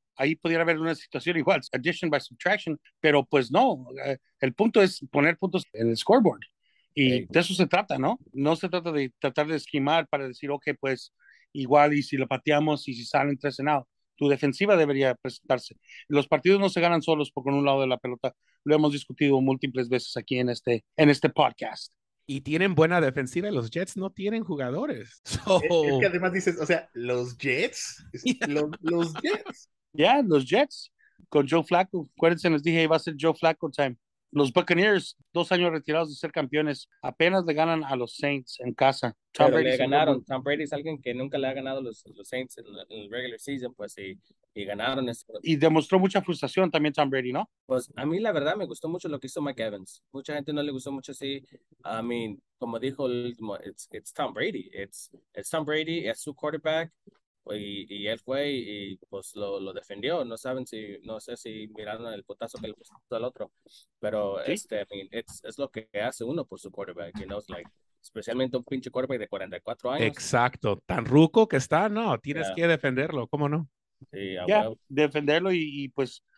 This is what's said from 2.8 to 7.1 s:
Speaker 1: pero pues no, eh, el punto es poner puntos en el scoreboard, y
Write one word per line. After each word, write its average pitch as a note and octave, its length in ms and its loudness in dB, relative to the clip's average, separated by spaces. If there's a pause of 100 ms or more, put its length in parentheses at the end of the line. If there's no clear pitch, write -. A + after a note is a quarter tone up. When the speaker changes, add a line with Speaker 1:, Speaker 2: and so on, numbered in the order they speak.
Speaker 1:
pero D3 260 6
pues B2+ 260 2
no, F3 340 2 (180)
eh, C3+ 140 -4 (220)
el C3 140 0
punto G#3+ 280 4
es F#3+ 200 4 (100)
poner D3+ 260 4
puntos F3+ 360 -2
en A2+ 160 2
el A2+ 80 0
scoreboard, G#3+ 440 4 (540)
y C3 160 4